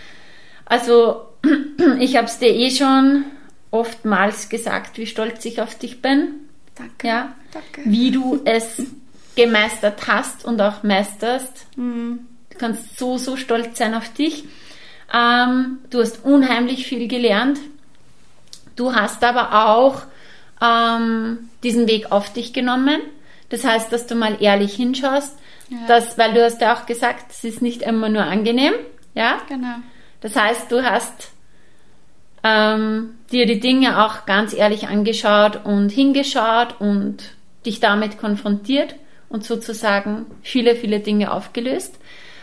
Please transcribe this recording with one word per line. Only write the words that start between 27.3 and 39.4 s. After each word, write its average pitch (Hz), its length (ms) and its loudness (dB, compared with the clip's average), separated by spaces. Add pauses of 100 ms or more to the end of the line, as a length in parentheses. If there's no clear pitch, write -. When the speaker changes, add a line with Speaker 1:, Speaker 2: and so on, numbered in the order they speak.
Speaker 1:
es - 120 -16
ist 226 180 -6
nicht 240 200 -4
immer 220 280 0
nur 214 140 2
angenehm, 233 500 2 (420)
ja? 247 240 0 (100)
Speaker 2:
Genau. 247 260 -8 (460)
Speaker 1:
Das 220 140 -6
heißt, 233 360 0
du 247 120 2
hast, - 480 -2 (1120)
ähm, 220 720 0 (160)
dir 247 140 4
die 220 140 2
Dinge 254 460 4
auch - 200 -6
ganz 208 280 0
ehrlich 208 340 0
angeschaut 208 800 2
und 202 260 2
hingeschaut 247 880 2
und 202 540 -4 (320)
dich 190 140 -6
damit 208 400 0
konfrontiert 208 760 -2 (340)
und 214 140 -8